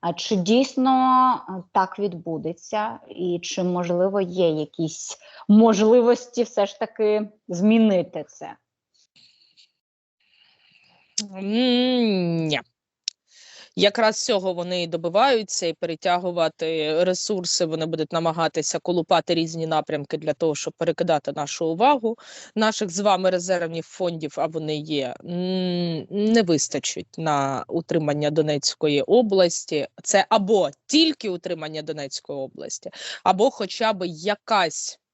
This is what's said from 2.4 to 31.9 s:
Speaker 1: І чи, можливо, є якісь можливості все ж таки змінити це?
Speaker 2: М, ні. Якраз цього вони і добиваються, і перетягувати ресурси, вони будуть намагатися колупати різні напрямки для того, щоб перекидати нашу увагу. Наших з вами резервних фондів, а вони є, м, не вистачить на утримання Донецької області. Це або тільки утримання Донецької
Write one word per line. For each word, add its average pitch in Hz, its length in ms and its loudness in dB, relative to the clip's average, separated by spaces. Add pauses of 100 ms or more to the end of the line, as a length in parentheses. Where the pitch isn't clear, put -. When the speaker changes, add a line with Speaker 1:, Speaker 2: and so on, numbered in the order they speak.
Speaker 1:
І 175 340 -4
чи, - 200 -4
можливо, 180 580 0
є 180 280 2
якісь 156 680 -6 (300)
можливості 226 960 6
все 208 220 0
ж - 140 -10
таки 214 500 -2 (180)
змінити 190 800 2
це? - 280 -18 (2750)
Speaker 2:
М, 214 1120 2
ні. 147 140 -2 (1200)
Якраз 214 460 2
цього 190 280 0
вони 175 300 -4
і 170 40 -6
добиваються, 185 800 0
і 160 60 -2
перетягувати 165 1300 -2
ресурси, 180 640 -2
вони 160 200 -4
будуть 160 280 -6
намагатися 165 680 -2
колупати 175 560 0
різні 165 320 -4
напрямки 156 500 -2
для 156 160 -4
того, 160 220 0
щоб - 220 -8
перекидати 165 540 0
нашу 147 340 -6
увагу. 220 520 2 (380)
Наших 214 340 0
з 170 100 -8
вами 190 300 2
резервних 175 560 -2
фондів, 165 520 -6
а 156 80 -2
вони 156 320 -4
є, 147 380 -4 (100)
м, 175 840 -4
не 214 320 4
вистачить - 760 -2
на 143 500 -2
утримання 147 640 -2
Донецької 151 680 0
області. 185 840 2 (160)
Це 196 260 2
або 202 400 2 (180)
тільки 302 420 2
утримання 160 520 -6
Донецької 147 580 -10